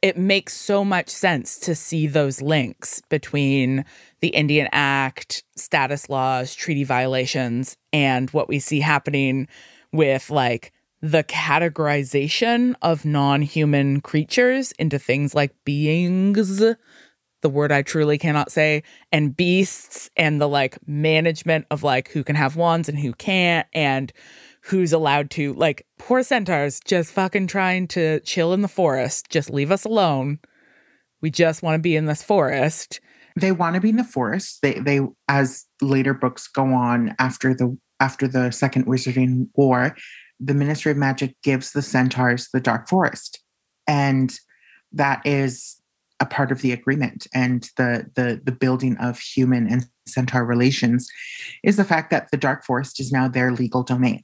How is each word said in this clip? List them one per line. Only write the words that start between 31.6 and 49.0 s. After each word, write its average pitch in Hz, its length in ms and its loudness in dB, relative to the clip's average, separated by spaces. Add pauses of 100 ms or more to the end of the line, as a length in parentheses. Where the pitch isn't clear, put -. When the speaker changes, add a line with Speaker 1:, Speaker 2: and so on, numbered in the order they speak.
Speaker 1:
wanna 160 160 2
be 160 160 2
in 156 80 2
this 151 180 -2
forest. 143 800 0 (340)
Speaker 2:
They 190 160 0
wanna 175 300 0
be 208 80 2
in 220 80 4
the 247 80 2
forest. 131 580 -4
They, 139 120 2
they, 139 260 0 (280)
as 139 380 0 (140)
later 135 340 2
books 127 320 -4
go 135 200 -2
on 120 520 0
after 127 360 0
the, 127 220 -2 (240)
after 135 280 -2
the 123 220 0
Second 131 360 -2
Wizarding 127 720 0
War, 131 400 2 (420)
the 139 160 -2
Ministry 147 380 0
of 143 60 0
Magic 135 440 -2
gives 131 300 0
the 143 100 -2
centaurs 127 680 0
the 131 100 0
Dark 113 280 -2
Forest. - 540 -2 (440)
And 139 460 2 (600)
that 139 340 0
is 135 500 -2 (420)
a - 60 0
part 131 260 -2
of 131 120 -2
the 127 100 0
agreement 135 640 -4
and 123 420 0
the, 123 380 0
the, 123 280 -2
the 131 100 -4
building 127 460 0
of 123 200 -4